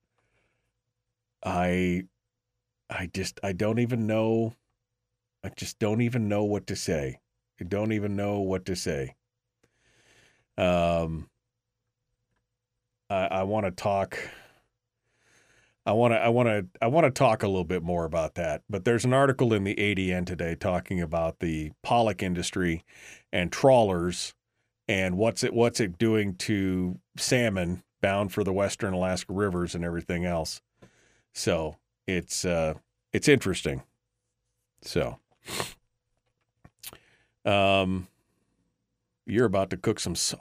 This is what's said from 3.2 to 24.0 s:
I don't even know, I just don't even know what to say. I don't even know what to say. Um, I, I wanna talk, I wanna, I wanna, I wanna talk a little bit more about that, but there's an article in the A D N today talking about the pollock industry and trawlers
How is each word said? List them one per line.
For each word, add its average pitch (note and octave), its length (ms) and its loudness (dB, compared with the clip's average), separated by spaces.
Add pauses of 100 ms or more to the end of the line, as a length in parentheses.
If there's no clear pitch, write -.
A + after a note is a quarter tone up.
I G2 120 -2
don't G#2+ 260 0
even A#2 260 0
know, A2 480 2 (920)
I F#2+ 60 -8
just - 300 -12
don't A2 220 2
even A#2+ 260 0
know G#2 160 0
what G2+ 240 -2
to G2 80 -6
say. D2 460 -4 (380)
I - 40 -10
don't G2+ 280 -2
even G#2 240 -2
know G2+ 240 -2
what F#2 260 -2
to F#2 100 -4
say. C#2+ 400 -6 (1400)
Um, E2+ 680 2 (1800)
I, F#2+ 180 0
I F#2+ 160 -2
wanna G2+ 280 -2
talk, G2 480 -2 (1700)
I G2+ 60 2
wanna, A#2 220 4
I A#2 140 2
wanna, A#2 360 4 (180)
I A#2 40 4
wanna D3+ 220 4
talk B2 320 2
a G#2+ 60 0
little F#2 160 2
bit F2 180 -2
more E2+ 240 -2
about D#2+ 300 -2
that, D#2 340 -4
but G2 160 -4
there's A#2 200 2
an B2+ 80 4
article C3 420 4
in G2 80 2
the G2+ 160 0
A G#2 160 2
D F#2 180 0
N F2+ 120 -2
today E2+ 280 -4
talking F2+ 480 -2
about E2 380 -2
the D#2 320 -4 (100)
pollock A2+ 400 2
industry F2 640 -2 (480)
and F2+ 200 -2
trawlers F#2+ 840 4 (520)